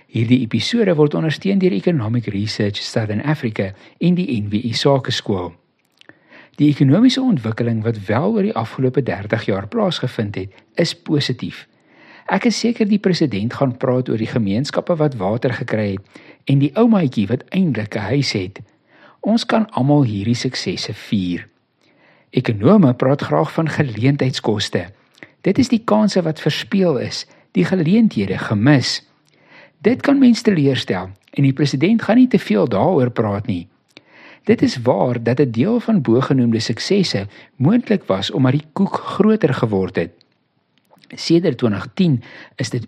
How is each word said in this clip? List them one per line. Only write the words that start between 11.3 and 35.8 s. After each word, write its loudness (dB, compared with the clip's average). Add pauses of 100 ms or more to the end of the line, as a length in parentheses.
Ek 0
is 2
seker -2
die 2
president 0
gaan -2
praat 0
oor -2
die -2
gemeenskappe -2
wat 0
water -2
gekry -4
het -8 (480)
en 4
die 0
oumaatjie 2
wat -4 (100)
eintlik -2
'n -4
huis 0
het. -6 (640)
Ons 0
kan 0
almal 2
hierdie -2
suksesse -6
vier. -4 (840)
Ekonome 4
praat 0
graag -2
van -2
geleentheidskoste. -2 (540)
Dit 0
is 2
die 0
kanse 2
wat -4
verspeel 0
is, -8 (260)
die 2
geleenthede 2
gemis. 2 (720)
Dit 2
kan 2
mens 6
teleurstel 0 (200)
en -2
die 4
president 0
gaan 2
nie 6
te 2
veel 0
daaroor 2
praat -2
nie. -6 (760)
Dit 2
is -2
waar 2
dat 0
'n 2
deel 0